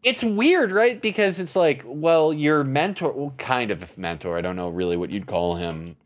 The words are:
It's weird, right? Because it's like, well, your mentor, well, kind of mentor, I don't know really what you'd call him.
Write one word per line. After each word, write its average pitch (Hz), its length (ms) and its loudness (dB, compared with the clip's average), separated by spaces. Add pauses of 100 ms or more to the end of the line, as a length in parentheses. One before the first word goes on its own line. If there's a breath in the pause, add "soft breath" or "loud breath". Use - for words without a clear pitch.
It's 240 200 0
weird, 240 500 2
right? 226 280 2
Because 196 380 0
it's 185 180 -4
like, 156 300 4
well, 156 460 2
your 151 320 2
mentor, 151 480 0
well, 143 260 -6
kind 123 320 -2
of 85 260 -8
mentor, 85 400 -6
I 85 40 -2
don't 90 160 -4
know 87 120 -4
really 87 280 -2
what 87 140 -4
you'd 95 160 -6
call 87 300 0
him. 85 500 -8